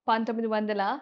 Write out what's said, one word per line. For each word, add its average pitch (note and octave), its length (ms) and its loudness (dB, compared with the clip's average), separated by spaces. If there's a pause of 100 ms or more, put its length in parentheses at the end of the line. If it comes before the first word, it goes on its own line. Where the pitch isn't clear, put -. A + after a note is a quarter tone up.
పంతొమ్మిది A3+ 400 0
వందల G#3+ 540 0